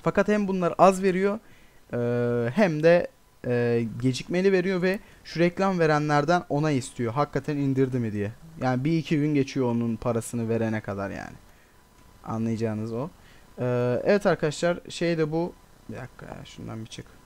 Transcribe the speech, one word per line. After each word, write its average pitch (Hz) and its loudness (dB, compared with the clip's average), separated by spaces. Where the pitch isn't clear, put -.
Fakat 190 2
hem 208 0
bunlar 185 0
az 185 8
veriyor, 196 2
e, 120 0
hem 156 2
de, 170 6
e, 120 2
gecikmeli 175 2
veriyor 180 2
ve 185 0
şu - -6
reklam 180 2
verenlerden 151 2
onay 147 0
istiyor. 117 -4
Hakikaten 147 -2
indirdi 135 0
mi 113 -2
diye. 104 -4
Yani 127 0
bir 165 2
iki 156 0
gün 151 2
geçiyor 135 0
onun 117 0
parasını 117 -4
verene 110 0
kadar 98 -6
yani. 64 -12
Anlayacağınız 113 -4
o. 127 -6
Ee, 123 0
evet 202 2
arkadaşlar, 170 0
şey 170 -2
de 156 0
bu. 170 -2
Bir 110 -10
dakika - -14
ya, - -14
şundan 113 -14
bir 110 -12
çık. - -16